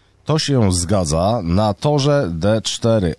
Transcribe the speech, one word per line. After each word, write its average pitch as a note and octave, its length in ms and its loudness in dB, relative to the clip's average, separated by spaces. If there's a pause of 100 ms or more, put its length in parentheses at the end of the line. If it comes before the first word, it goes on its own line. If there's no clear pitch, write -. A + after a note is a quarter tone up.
(260)
to D#3 140 0
się B2 320 2
zgadza F2 720 0
na G2 300 0
torze C#3+ 580 0
D G2+ 300 0
cztery G#2 580 0